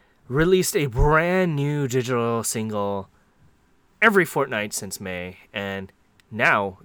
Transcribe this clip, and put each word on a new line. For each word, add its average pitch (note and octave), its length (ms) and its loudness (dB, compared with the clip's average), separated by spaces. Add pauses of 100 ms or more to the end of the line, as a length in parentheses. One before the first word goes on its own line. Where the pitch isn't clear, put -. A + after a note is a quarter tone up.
(280)
released E3+ 480 2
a D3 100 0
brand D#3 680 2
new C#3+ 320 -2
digital A#2 560 0
single G2+ 640 -4 (920)
every G3+ 240 6
fortnight A#2+ 480 -2
since - 280 -10
May, F#2 360 -8 (160)
and G2 400 -6 (380)
now, A2 540 0